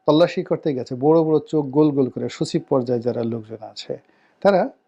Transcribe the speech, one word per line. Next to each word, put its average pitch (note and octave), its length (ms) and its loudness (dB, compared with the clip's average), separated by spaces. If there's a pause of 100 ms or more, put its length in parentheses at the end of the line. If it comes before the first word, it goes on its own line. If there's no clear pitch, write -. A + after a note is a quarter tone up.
তল্লাশি E3 360 2
করতে D#3+ 320 -4
গেছে, B2 200 -8
বড় D3+ 280 4
বড় D#3 160 2 (100)
চোখ D3+ 180 -2
গোল D3 240 4
গোল C3+ 180 0
করে A#2+ 200 -6
সচিব - 400 -4
পর্যায়ে B2+ 320 0
যারা A#2 240 -4
লোকজন A2+ 360 -8
আছে, G#2+ 380 -14 (420)
তারা, G3 280 2 (200)